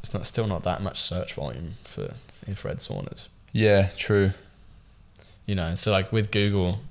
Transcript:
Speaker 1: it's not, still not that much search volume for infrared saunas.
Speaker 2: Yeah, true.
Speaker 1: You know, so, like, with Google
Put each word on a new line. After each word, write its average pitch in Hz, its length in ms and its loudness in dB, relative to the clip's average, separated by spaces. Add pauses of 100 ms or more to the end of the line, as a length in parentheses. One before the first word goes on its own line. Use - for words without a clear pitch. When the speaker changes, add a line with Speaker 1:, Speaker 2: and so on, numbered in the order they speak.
Speaker 1:
it's - 100 -8
not, 92 140 -4
still 110 200 -2
not 87 160 -2
that 90 180 -2
much 98 200 -4
search - 320 -2
volume 71 500 -8
for - 300 -8 (340)
infrared 95 320 -8
saunas. - 480 -8 (240)
Speaker 2:
Yeah, 101 460 6
true. 98 340 4 (1160)
Speaker 1:
You 101 80 -2
know, 85 200 -2
so, 107 160 0
like, 95 200 2
with 107 180 2
Google 101 600 2